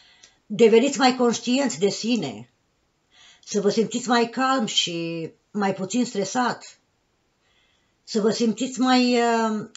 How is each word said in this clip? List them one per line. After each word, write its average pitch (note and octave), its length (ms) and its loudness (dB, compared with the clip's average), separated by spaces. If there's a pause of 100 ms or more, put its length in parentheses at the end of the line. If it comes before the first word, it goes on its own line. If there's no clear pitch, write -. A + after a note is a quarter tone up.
(520)
deveniți A3+ 460 6
mai B3+ 180 2
conștienți B3 600 0
de G3 100 2
sine, E3+ 600 -4 (920)
să G#3 160 -4
vă F#3+ 80 2
simțiți - 400 -2
mai A#3 200 2
calm C4 380 0
și E3 640 -4 (200)
mai G3 240 -2
puțin A3+ 300 -2
stresat, - 720 -4 (1300)
să - 160 -4
vă G#3+ 100 2
simțiți A#3 500 -2
mai, B3 420 2
uh, A3+ 540 0